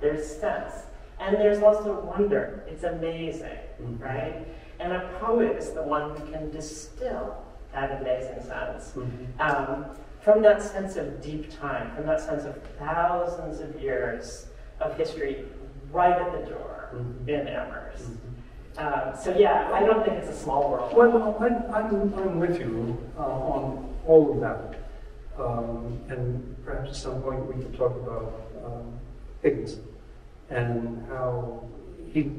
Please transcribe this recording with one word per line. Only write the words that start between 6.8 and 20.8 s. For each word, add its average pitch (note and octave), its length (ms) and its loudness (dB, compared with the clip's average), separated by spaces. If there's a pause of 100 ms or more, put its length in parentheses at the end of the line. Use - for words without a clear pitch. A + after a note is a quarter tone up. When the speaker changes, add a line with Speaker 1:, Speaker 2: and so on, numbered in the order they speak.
Speaker 1:
that C3+ 280 -4
amazing B2+ 420 -2
sense, - 540 -8
Speaker 2:
Mm-hmm. B2 440 -8
Speaker 1:
um, C#3 440 0 (380)
from G#3+ 200 8
that G#3 180 10
sense G3 360 -4
of D3 260 -6
deep D3+ 380 -8
time, - 340 -6
from D3+ 120 -6
that D#3 140 4
sense D#3 240 -4
of - 160 -8 (200)
thousands D#3+ 800 0
of D3+ 200 -10
years B2 680 -4 (340)
of D#3 160 -2
history C#3+ 480 -2 (480)
right F3+ 280 6
at F3 120 0
the - 180 -4
door - 440 -8
Speaker 2:
Mm-hmm. B2 340 -6
Speaker 1:
in C#3+ 200 0
Amherst. - 600 -6
Speaker 2:
Mm-hmm. - 680 -14
Speaker 1:
Um, - 380 -2
so F#3 220 0
yeah, - 340 6
I - 140 4
don't A3 180 6
think - 140 2
it's - 100 -6
a - 80 -6
small F3+ 340 2
world. - 260 -2